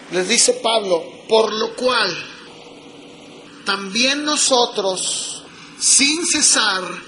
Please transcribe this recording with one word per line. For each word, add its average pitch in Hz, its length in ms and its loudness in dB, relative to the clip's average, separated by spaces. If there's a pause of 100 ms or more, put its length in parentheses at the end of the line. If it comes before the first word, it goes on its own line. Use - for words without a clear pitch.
(120)
les 185 160 0
dice 233 260 4
Pablo, 220 480 0 (260)
"Por 220 240 4
lo 220 220 -4
cual 226 560 -2 (1300)
también 220 600 -2
nosotros, 233 1160 0 (380)
sin 302 440 2
cesar, 220 580 2 (260)